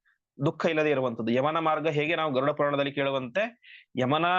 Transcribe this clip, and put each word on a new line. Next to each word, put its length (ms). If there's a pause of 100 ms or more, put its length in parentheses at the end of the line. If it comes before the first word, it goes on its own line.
(460)
ದುಃಖ 200
ಇಲ್ಲದೆ 240
ಇರುವಂತದ್ದು. 420
ಯವನ 280
ಮಾರ್ಗ 280
ಹೇಗೆ 280
ನಾವು 180
ಗರುಡ 160
ಪುರಾಣದಲ್ಲಿ 420
ಕೇಳುವಂತೆ 680 (380)
ಯಮನ 280 (140)